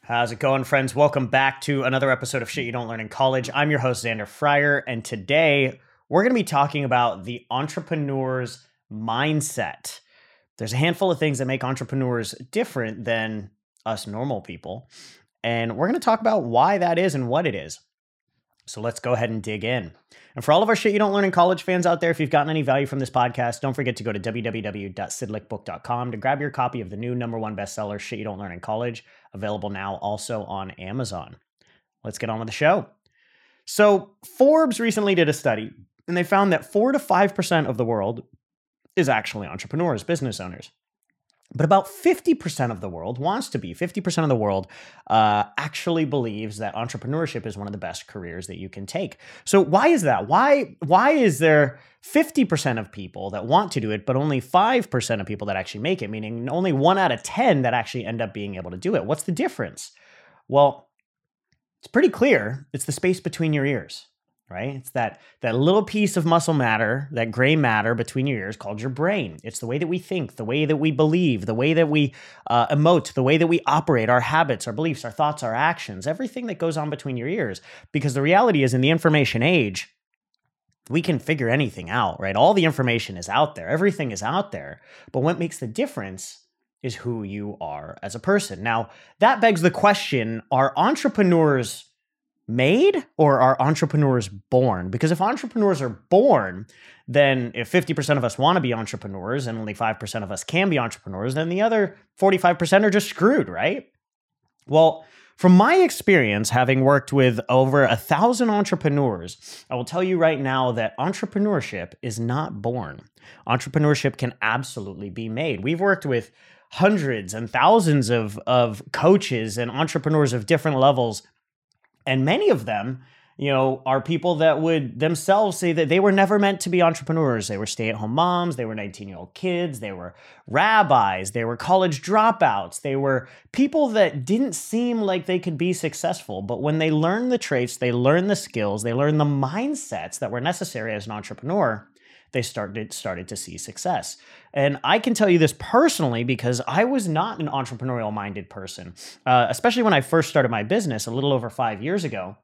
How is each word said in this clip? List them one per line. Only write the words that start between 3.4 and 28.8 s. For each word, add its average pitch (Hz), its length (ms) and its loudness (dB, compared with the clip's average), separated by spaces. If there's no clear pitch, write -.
I'm 147 160 0
your 143 120 2
host, 123 240 -2
Xander 110 200 -4
Fryer, 143 520 2
and 117 160 -6
today 139 800 0
we're 175 160 2
gonna 254 100 2
be 226 120 0
talking 143 400 0
about 117 400 0
the 120 260 -12
entrepreneur's 135 1120 -6
mindset. 117 1120 -4
There's 113 140 -8
a 123 60 -4
handful 170 340 0
of 143 80 -2
things 143 200 -2
that 135 60 -2
make 127 200 -4
entrepreneurs 127 680 -4
different 120 520 -4
than 110 480 -4
us 110 220 -6
normal 113 320 -6
people, 90 500 -14
and 117 320 -2
we're 151 120 0
gonna 285 120 -2
talk 220 220 0
about 220 240 0
why 139 320 4
that 170 200 2
is 180 160 0
and 127 140 -2
what 151 180 0
it 127 80 -2
is. 78 280 -12
So - 140 -14
let's 117 200 -6
go 123 140 -2
ahead 120 160 0
and 110 120 -6
dig 107 220 -8
in. 110 300 -4
And 127 80 -10
for 151 80 2
all 175 100 6
of 214 60 2
our 220 80 4
Shit 214 160 0
You 202 80 0
Don't 202 140 2
Learn 202 100 2
in 190 80 2
College 180 320 4
fans 180 240 0
out 170 120 2
there, 170 120 0
if 160 80 -2
you've 147 100 -2
gotten 147 200 2
any 156 120 0
value 135 240 2
from 139 140 -6
this 127 100 -4
podcast, 120 520 -2
don't 135 120 -2
forget 127 220 -2
to - 80 -12
go 110 80 -4
to 101 80 -6
w 110 240 -6
w 110 180 -4
w 98 280 -8
dot 95 200 -10
sidlickbook 107 560 -10
dot 85 180 -12
com 120 280 -6
to 113 60 -10
grab 135 240 -2
your 147 100 -6
copy 123 300 -4
of 92 80 -12
the 101 80 -12
new 120 180 -6
number 117 240 -6
one 107 160 -8
bestseller, 101 420 -8
Shit 104 220 -10
You 107 60 -10
Don't 101 120 -8
Learn 98 140 -12
in 87 80 -14
College, 113 460 -6